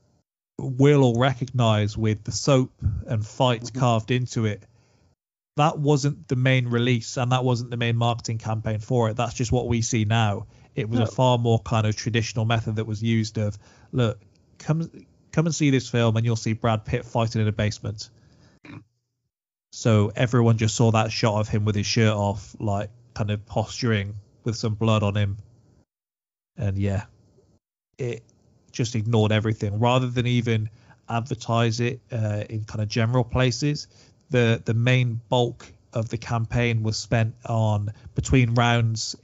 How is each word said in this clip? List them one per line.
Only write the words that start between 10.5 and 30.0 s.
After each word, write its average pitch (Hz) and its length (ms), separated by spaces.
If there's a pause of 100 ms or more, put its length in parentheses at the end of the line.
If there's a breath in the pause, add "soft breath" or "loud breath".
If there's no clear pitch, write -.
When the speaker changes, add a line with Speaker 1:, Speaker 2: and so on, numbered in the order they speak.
Speaker 1:
It 110 160
was 120 80
Speaker 2:
No. 113 60
Speaker 1:
a 107 40
far 127 300
more 117 220
kind 110 260
of 107 100
traditional 110 480
method 113 320
that 110 100
was 107 160
used 113 360
of, 104 180 (360 soft breath)
"Look, 120 280 (380)
come, 160 320 (420)
come 165 140
and 160 80
see 147 160
this 131 180
film 117 280
and 113 100
you'll 117 100
see 110 160
Brad 110 320
Pitt 123 220
fighting 117 340
in 107 80
a 104 40
basement." 104 580 (1600 soft breath)
So 107 420
everyone 117 420
just 110 200
saw 113 160
that 113 180
shot 107 300
of 107 80
him 104 160
with 107 100
his 101 120
shirt 110 280
off, 101 460
like, 104 300 (220)
kind 104 200
of 104 120
posturing 107 720 (300)
with 113 120
some 110 180
blood 107 280
on 101 140
him. 104 200 (1200)
And 98 220
yeah, 98 280 (920)
it 120 240 (480)
just 117 240
ignored 110 380
everything. 107 480
Rather 127 260